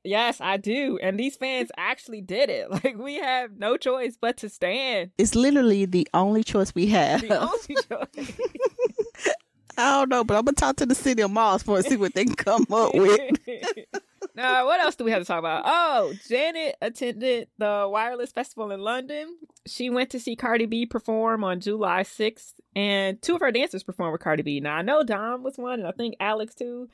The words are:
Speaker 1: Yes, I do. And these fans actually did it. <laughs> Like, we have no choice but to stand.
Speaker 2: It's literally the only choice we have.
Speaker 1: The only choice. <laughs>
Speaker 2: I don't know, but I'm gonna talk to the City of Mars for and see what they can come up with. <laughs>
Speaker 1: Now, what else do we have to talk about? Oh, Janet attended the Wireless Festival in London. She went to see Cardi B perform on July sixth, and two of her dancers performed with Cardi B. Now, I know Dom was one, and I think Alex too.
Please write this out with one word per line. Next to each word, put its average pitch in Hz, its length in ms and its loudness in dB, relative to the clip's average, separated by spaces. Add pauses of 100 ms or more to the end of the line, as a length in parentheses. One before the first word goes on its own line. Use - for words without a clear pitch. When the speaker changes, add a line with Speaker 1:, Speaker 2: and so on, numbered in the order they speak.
Speaker 1:
Yes, 214 380 0
I 196 160 0
do. 233 440 -2
And 196 160 0
these 269 200 -4
fans 254 400 -4
actually 214 420 -6
did 208 300 0
it. 120 200 -6
<laughs> 190 140 -2
Like, 247 140 -2
we 269 180 -8
have 254 420 -4
no 240 200 0
choice 254 420 -4
but 233 200 -2
to 214 100 -10
stand. 202 680 -2
Speaker 2:
It's - 180 2
literally 240 500 6
the 180 280 2
only 202 300 4
choice - 320 0
we 175 120 2
have. 180 340 4
Speaker 1:
The 208 180 0
only - 360 -4 (120)
choice. - 500 -10
<laughs> 466 960 -2 (460)
Speaker 2:
I 277 220 4
don't 262 100 2
know, 247 160 2
but 208 120 2
I'm 226 60 4
gonna 277 120 2
talk 269 220 2
to 294 80 0
the 247 100 2
City 247 260 2
of 196 100 2
Mars 220 320 4
for 202 140 2
and 190 80 2
see 262 100 2
what 196 180 0
they 196 120 2
can 233 100 2
come - 360 2
up 220 220 4
with. 254 440 6 (100)
<laughs> 247 240 -6 (600)
Speaker 1:
Now, 254 320 2
what 339 140 4
else 339 160 2
do 247 80 -6
we 226 80 2
have 196 100 2
to 175 60 -6
talk 170 120 -2
about? 165 260 -2
Oh, 285 480 2 (160)
Janet 311 520 -2
attended 240 760 -4
the 208 340 0
Wireless 240 400 -4
Festival 220 400 -8
in 196 80 -8
London. 269 580 -6 (300)
She 247 220 -6
went 247 220 -2
to 247 100 -8
see 233 160 -8
Cardi 233 300 0
B 233 180 -2
perform 226 580 -2
on 180 160 -2
July 196 440 0
sixth, - 500 -6 (200)
and 196 480 -2
two 339 140 0
of 339 60 -4
her 262 100 2
dancers 240 320 -2
performed 170 300 -4
with 170 80 -6
Cardi 151 220 0
B. 143 180 -4
Now, 147 140 -4
I 165 80 -4
know 294 200 4
Dom 233 400 -4
was 269 140 -8
one, 247 220 -6
and 185 80 -6
I - 40 -4
think 233 300 -6
Alex 214 340 -4
too. 240 380 -10